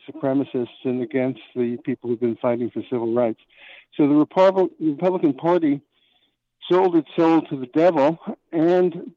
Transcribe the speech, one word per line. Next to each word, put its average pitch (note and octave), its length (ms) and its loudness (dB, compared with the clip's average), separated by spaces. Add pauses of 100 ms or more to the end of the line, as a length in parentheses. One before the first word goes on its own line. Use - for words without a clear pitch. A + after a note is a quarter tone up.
(100)
supremacists C3+ 760 -4
and B2+ 180 -4
against C3 380 -4 (140)
the A#2+ 300 -4
people B2 260 -6
who've A#2 80 -4
been A#2 180 -2
fighting A#2+ 340 -4
for A2 200 -8
civil A#2 240 -4
rights. A#2 240 -2 (580)
So D3 120 2
the C#3+ 60 2
Repub-, F#3 560 2 (100)
Republican D#3+ 540 0
Party D#3+ 460 0 (880)
sold F3+ 260 2
its D#3 200 2
soul E3 260 4
to D3+ 140 -8
the C3 100 -8
devil D#3+ 520 2 (320)
and, F3 680 0